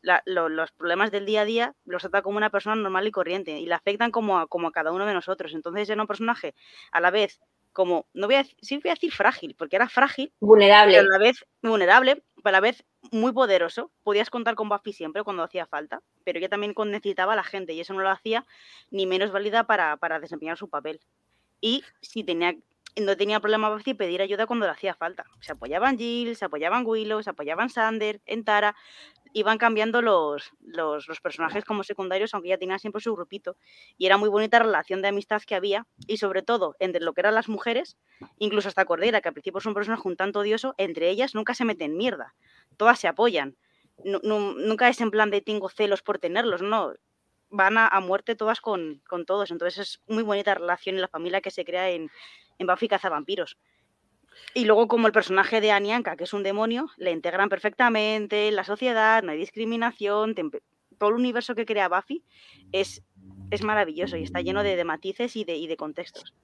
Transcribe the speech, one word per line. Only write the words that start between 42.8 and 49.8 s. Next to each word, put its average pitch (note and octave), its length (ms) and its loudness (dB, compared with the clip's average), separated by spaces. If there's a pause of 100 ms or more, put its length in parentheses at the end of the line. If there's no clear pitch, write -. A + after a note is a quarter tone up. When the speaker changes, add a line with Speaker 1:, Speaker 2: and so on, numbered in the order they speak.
Speaker 1:
se - 80 -2
apoyan. E3 480 0 (480)
Nu-, G3 180 -4
nu-, G#3 360 -2
nunca A3 320 2
es A#3+ 100 -2
en A3+ 120 -2
plan G#3+ 200 2
de G3+ 80 0
"tengo G3+ 300 -6
celos G3+ 320 -2
por G3+ 180 -6
tenerlos", F3+ 420 -2
no. G3 300 -2 (580)
Van G3+ 280 2
a, A3+ 100 6
a G3 140 2
muerte G3 340 -4
todas A3 240 -2
con, E3 480 -6
con F3 180 -8
todos. G3 260 -2
Entonces F3 280 -6
es - 340 -12